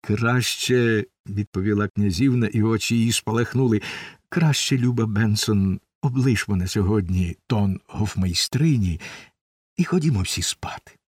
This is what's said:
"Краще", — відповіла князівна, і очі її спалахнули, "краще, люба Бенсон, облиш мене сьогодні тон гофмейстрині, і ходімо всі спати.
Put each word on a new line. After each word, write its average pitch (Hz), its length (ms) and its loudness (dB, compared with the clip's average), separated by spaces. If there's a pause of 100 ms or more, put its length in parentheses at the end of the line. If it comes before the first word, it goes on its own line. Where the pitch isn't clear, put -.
"Краще", — 117 1040 0 (200)
відповіла 101 640 -2
князівна, 110 580 2
і 107 160 0
очі 113 340 0
її 113 160 2
спалахнули, 113 720 0 (460)
"краще, 151 500 2
люба 120 280 2
Бенсон, 104 760 0 (220)
облиш 127 460 0
мене 92 180 0
сьогодні 92 720 0 (100)
тон 101 400 0
гофмейстрині, 95 1120 0 (760)
і 175 80 0
ходімо 147 380 0
всі - 200 -4
спати. - 540 -10 (120)